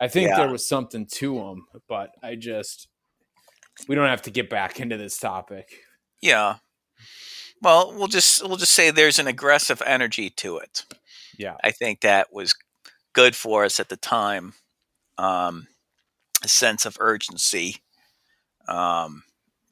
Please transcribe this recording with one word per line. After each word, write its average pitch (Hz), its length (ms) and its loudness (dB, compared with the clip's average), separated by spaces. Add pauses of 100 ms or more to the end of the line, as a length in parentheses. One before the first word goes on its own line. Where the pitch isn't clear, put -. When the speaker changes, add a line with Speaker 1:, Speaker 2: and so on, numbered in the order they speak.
Speaker 1:
I 123 80 -2
think 190 200 2
Speaker 2:
Yeah. 190 80 4
Speaker 1:
there 139 140 2
was 120 160 -6
something 117 380 -4
to 135 340 -6
'em, 95 280 -14 (200)
but 101 240 -8 (100)
I 120 140 -14
just, 113 520 -12 (1000)
we 139 80 -4
don't 143 120 2
have 127 160 -2
to 110 80 -14
get 110 180 -4
back 98 320 -6
into 117 160 -6
this 104 200 -12
topic. 95 540 -10 (500)
Speaker 2:
Yeah. 107 340 2 (1080)
Well, 180 300 6
we'll 202 140 -4
just, 196 400 4
we'll 185 100 -4
just 185 160 2
say 165 160 6
there's 156 300 6
an 139 80 0
aggressive 139 580 2
energy 120 460 -2
to 87 260 -8
it. - 260 -12 (540)
Speaker 1:
Yeah. 95 260 -10
Speaker 2:
I 107 80 2
think 110 300 -6
that 101 320 4
was 98 220 -2 (580)
good 123 220 6
for 107 300 0
us - 140 0
at 98 100 -6
the - 80 -10
time. 101 560 -4 (680)
Um, 90 480 -4 (760)
a 107 40 -12
sense 113 400 2
of 101 120 -12
urgency. 98 840 -2 (840)
Um, 85 560 -2 (480)